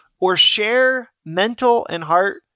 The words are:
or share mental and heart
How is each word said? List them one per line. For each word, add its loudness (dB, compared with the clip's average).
or 0
share 0
mental 0
and -8
heart 0